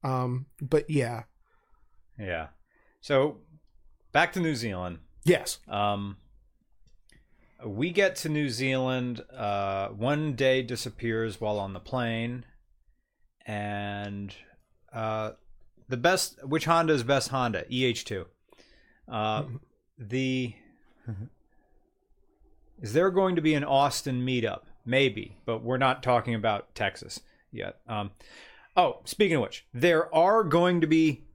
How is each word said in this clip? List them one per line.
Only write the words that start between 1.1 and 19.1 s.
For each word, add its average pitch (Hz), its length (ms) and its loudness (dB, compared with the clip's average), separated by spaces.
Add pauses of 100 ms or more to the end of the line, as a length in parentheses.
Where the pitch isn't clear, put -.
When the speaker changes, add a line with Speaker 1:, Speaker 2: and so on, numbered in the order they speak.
Speaker 2:
Yeah. 85 300 -6 (540)
So, 143 400 0 (720)
back 165 200 4
to 190 60 -4
New 160 160 0
Zealand. 90 440 -6 (260)
Speaker 1:
Yes. - 420 2
Speaker 2:
Um, 101 480 -2 (1500)
we 117 280 -2
get 190 240 2
to - 120 -6
New 151 220 0
Zealand, 127 720 -2 (100)
uh, 101 580 -2
one 139 440 -2
day 131 300 2
disappears 113 760 -4
while 104 200 -2
on 98 140 -6
the 107 60 -10
plane, 120 640 -4 (1040)
and, 101 880 -6 (580)
uh, 110 420 -4 (540)
the 127 100 -4
best, 175 460 2
which 139 220 -2
Honda 165 280 4
is 131 100 2
best 135 260 2
Honda? 123 420 -2
E 127 140 0
H 120 180 0
two. 95 220 -8 (840)
Uh, 110 360 -2